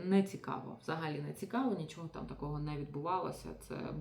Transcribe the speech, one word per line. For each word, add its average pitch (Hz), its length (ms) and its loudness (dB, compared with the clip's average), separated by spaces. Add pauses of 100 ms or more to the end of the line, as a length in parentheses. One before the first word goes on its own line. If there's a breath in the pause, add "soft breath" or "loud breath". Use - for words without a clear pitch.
Не 190 180 10
цікаво. - 580 -4
Взагалі 156 400 0
не 147 120 -4
цікаво, 233 420 2
нічого 165 320 -4
там - 180 -6
такого 147 340 -2
не 151 180 -2
відбувалося. 156 720 0 (180)
Це - 80 -4 (260)